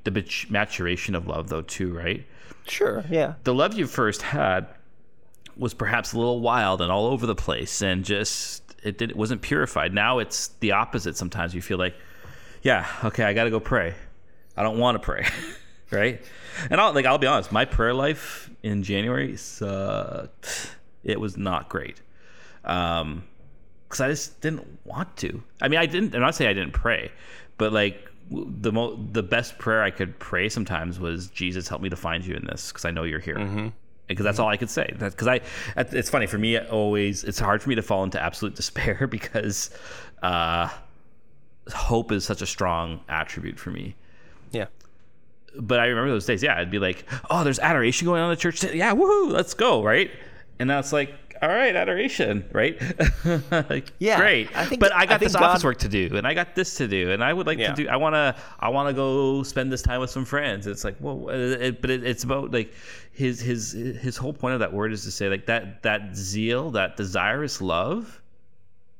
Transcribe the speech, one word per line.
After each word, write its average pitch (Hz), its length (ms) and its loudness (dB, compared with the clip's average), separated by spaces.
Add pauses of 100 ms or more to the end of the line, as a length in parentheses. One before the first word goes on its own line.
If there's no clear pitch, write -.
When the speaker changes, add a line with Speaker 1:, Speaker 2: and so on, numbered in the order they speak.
Speaker 1:
the 107 60 -2
mat-, 98 400 -2
maturation 95 640 0
of 87 120 -2
love, 78 220 -4
though, 78 140 -2
too, 87 340 -4
right? 85 280 -2 (420)
Speaker 2:
Sure, - 440 0
yeah. 156 240 2 (100)
Speaker 1:
The 127 100 4
love 175 200 4
you 175 120 0
first 110 360 0
had 98 440 2 (880)
was 123 180 -2
perhaps 117 380 0
a 113 60 -2
little 120 220 2
wild 110 400 4
and 87 100 2
all 104 160 4
over 123 200 0
the 110 80 2
place, - 480 -2
and 92 220 2
just, - 580 -2 (200)
it 104 160 -4
didn't, 117 140 -2
it - 40 -8
wasn't 107 260 -2
purified. 98 520 2
Now 117 240 4
it's - 300 -2 (120)
the 104 120 2
opposite. 104 440 0
Sometimes 87 380 -4
you 85 80 -6
feel 95 160 -2
like, 90 160 0 (680)
yeah, 110 240 4 (180)
okay, 110 200 2
I 101 80 4
gotta 113 180 4
go 110 100 2
pray. 87 340 0 (640)
I 101 60 0
don't 110 160 0
wanna 120 220 4
pray, - 260 -2 (320)
<laughs> - 320 -14
right? 110 320 2 (480)
And 175 100 4
I'll, 208 120 6
like, 139 140 4
I'll 139 120 6
be 131 80 4
honest, 127 240 4
my 110 140 4
prayer 120 300 2
life 139 540 -2 (140)
in 104 220 0
January 110 520 0
sucked. - 1400 -6 (260)
It 104 180 0
was 101 160 -4
not 92 320 -2
great. - 320 -6 (640)
Um, 85 600 0 (640)
'cause - 120 -4
I 131 80 2
just - 320 -4
didn't 156 260 -4 (180)
want - 340 -8
to. - 240 -6 (180)
I - 80 4
mean, 160 120 4
I 170 60 4
didn't, 180 280 0
I'm 120 60 2
not 139 140 4
saying 127 160 4
I 98 40 4
didn't 90 180 -2
pray, - 380 0 (480)
but, 107 140 2
like, 104 360 2 (220)
w-, - 200 -6 (100)
the 110 120 2
mo-, 113 240 0 (160)
the 110 100 2
best 117 360 0
prayer 110 240 4
I 98 80 4
could - 280 -4
pray 92 300 0
sometimes 87 520 -2
was, 87 280 -4
"Jesus, 90 400 -4
help 87 140 -6
me 95 80 -2
to 90 60 -6
find 85 280 -2
you 90 120 -4
in - 100 -6
this, - 260 -8
'cause - 120 -8
I 85 60 -2
know 82 120 -2
you're 80 180 -2
here." - 160 -4
Speaker 2:
Mm-hmm. 104 320 -2 (400)
Speaker 1:
Because 101 160 0
that's 104 140 2
all 110 100 4
I 104 80 2
could 117 140 -2
say. - 280 -2
That, 98 180 -4
'cause 107 120 0
I, 127 80 6 (400)
it, - 160 0
it's - 180 -2
funny 117 160 2
for 104 120 -2
me. 113 200 4
Always, 104 640 2
it's 101 140 -4
hard 104 240 4
for 139 80 -4
me 123 40 4
to 110 80 0
fall 95 220 2
into 92 180 -2
absolute 87 320 -2
<laughs> - 80 -8
despair - 480 0
because, 107 600 -4 (520)
uh, 85 460 2 (1040)
hope 117 400 2
is 98 120 0
such - 180 -4
a 95 40 -4
strong 82 640 -2
attribute 80 500 -4
for 92 120 -10
me. 95 240 -8 (560)
Speaker 2:
Yeah. 107 160 -4 (880)
Speaker 1:
But 120 240 2
I 117 60 6
remember 123 240 2
those 107 160 0
days. 104 160 2
Yeah, 120 160 2
I'd 87 120 -2
be 101 80 2
like, 92 260 0 (260)
"Oh, 170 140 4
there's 135 140 2
adoration 143 480 4
going 170 160 4
on 170 80 2
in 165 60 2
the - 40 -2
church 170 200 0
today. 170 180 0
Yeah, 208 160 4
woohoo, 381 360 6
let's - 240 2
go," 202 280 6
right? 131 280 6 (480)
And 127 100 0
now 143 100 4
it's 135 140 -4
like, 143 220 2 (260)
"All 156 80 4
right, 220 280 4
adoration," 180 760 2
right? 131 280 4 (420)
<laughs> 160 480 2
Like, 139 280 -2
Speaker 2:
Yeah, 208 200 4
Speaker 1:
great. 180 380 6
Speaker 2:
I 165 100 2
think, 247 140 2
Speaker 1:
But 196 120 10
I 180 140 8
got 220 80 8
Speaker 2:
I 208 40 8
think 214 140 4
Speaker 1:
this - 40 4
office 175 260 8
Speaker 2:
God 151 60 4
Speaker 1:
work 120 100 0
to 113 100 2
do, 95 280 2
and 107 100 2
I 151 80 4
got 175 200 -2
this 180 220 0
to 127 120 2
do, 92 240 2
and 104 100 2
I 143 100 4
would 180 140 0
like 156 120 2
Speaker 2:
Yeah. 107 140 2
Speaker 1:
to 151 120 0
do, - 40 -4
I 123 80 2
wanna, 151 380 4 (260)
I 113 100 2
wanna 139 220 2
go 135 500 2
spend 131 300 -2
this 127 100 -4
time 127 180 2
with 127 100 -2
some 131 140 -4
friends. 113 420 -2
It's 101 180 -4
like, 104 160 -4
well, 135 300 -6
uh, - 20 -4
it, 123 480 0
but 127 100 0
it, 127 140 0
it's 123 200 -2
about, 131 260 -2
like, 113 220 0 (400)
his, 127 280 -2
his, 117 320 -2
his 120 440 -4
whole 135 160 -4
point 131 220 -2
of 123 60 2
that 87 120 0
word 107 200 0
is 104 120 -6
to 95 60 -6
say, 98 180 0
like, 98 180 -2
that, 107 360 -2
that 104 340 0
zeal, 110 560 0
that 98 240 0
desirous 104 640 0
love, 98 600 0 (800)